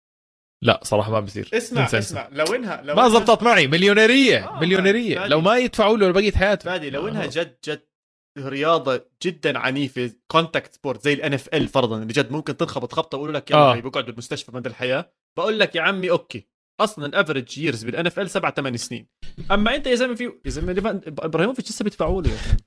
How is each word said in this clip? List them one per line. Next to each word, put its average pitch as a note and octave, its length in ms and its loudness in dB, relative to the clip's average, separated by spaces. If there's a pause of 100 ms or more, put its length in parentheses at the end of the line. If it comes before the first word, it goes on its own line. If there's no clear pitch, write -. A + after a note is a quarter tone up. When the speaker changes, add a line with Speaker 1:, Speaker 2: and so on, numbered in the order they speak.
(640)
Speaker 1:
لا، A2+ 180 4
صراحة G#2+ 300 0
ما A2 80 0
بصير. G#2 340 -10
Speaker 2:
اسمع، A#3+ 280 -2
Speaker 1:
انسى، A2+ 160 0
Speaker 2:
اسمع، G#2+ 280 -6
Speaker 1:
انسى. C#3 80 -20
Speaker 2:
لو D3 100 -2
إنها، G3 380 -4
لو C#3+ 120 -6
Speaker 1:
ما A3+ 120 6
Speaker 2:
إنها A3+ 120 6
Speaker 1:
زبطت G#3+ 240 4
معي، G#3 240 6
مليونيرية، G3+ 840 4
Speaker 2:
آه، - 120 -10
Speaker 1:
مليونيرية. F#3+ 580 2
Speaker 2:
ما-، F#2 80 -4
Speaker 1:
لو C#3+ 140 4
ما G#3 180 4
يدفعوا A3+ 380 2
له G3 120 4
لبقية G3 240 2
حياته. G3 320 2
Speaker 2:
فادي، E3+ 260 -6
لو C#3+ 160 -6
Speaker 1:
آه. A3 40 -6
Speaker 2:
إنها E3 160 -4
جد، D3+ 380 -6
جد D3+ 220 -8 (520)
رياضة C#3 680 0 (180)
جدًا D#3 360 -2
عنيفة، B2+ 540 -4 (140)
كونتاكت D#3+ 480 -2
سبورت - 280 -8
زي D3 100 2
الان C#3+ 220 -2
اف - 200 -6
ال C#3 140 0
فرضًا، A2+ 340 0
اللي A2+ 100 -8
جد B2 200 -2
ممكن D3 240 -6
تنخبط C#3 360 -6
خبطة D#3+ 240 -4
ويقولوا D3 180 -6
لك - 160 -8
يلا D3+ 100 6
Speaker 1:
آه. C3+ 140 6
Speaker 2:
هي A#2+ 60 -4
بقعد C3 240 -6
بالمستشفى A#2+ 520 -12
مدى B2 120 -8
الحياة، B2+ 440 -4 (240)
بقول G#3+ 220 -2
لك G3 160 0
يا E3 80 -2
عمي F#3 280 0
أوكي. E3 360 -2 (340)
أصلًا F3 260 -2
الافريج C#3+ 520 -2
ييرز C3+ 260 -4
بالان B2 220 -4
اف F3 120 -4
ال F#3+ 120 -4
سبع E3 200 -2
ثمان C3+ 260 -4
سنين. A#2 300 -10 (440)
أما G#3 240 2
أنت C#4+ 120 -6
يا B3+ 80 2
زلمة B3 200 0
في، A#3 100 -8
يا - 260 -10
زلمة E3 220 -4
ليفان-، G3 320 -4
إب-، D3+ 200 -10
إبراهيموفيتش F3 460 -2
لسه - 120 -8
بيدفعوا F#3 400 -2
له C#3+ 80 0
يا - 60 -2
زلمة. - 300 2